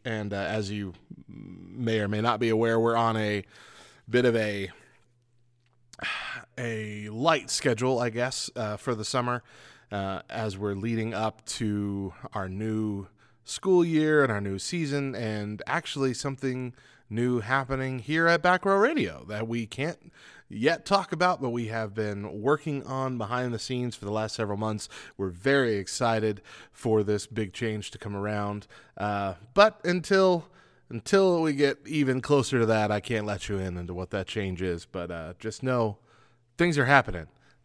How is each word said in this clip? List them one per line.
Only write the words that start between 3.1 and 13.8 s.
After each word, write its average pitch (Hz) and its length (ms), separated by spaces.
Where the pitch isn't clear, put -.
a 104 260
bit 123 180
of 117 100
a, 104 340
a 107 540
light 131 400
schedule, 123 500
I 120 100
guess, 120 460
uh, 107 220
for - 160
the 107 120
summer, 123 360
uh, 98 380
as 110 260
we're 101 200
leading 113 400
up 107 300
to 101 680
our 95 140
new 104 600
school 180 400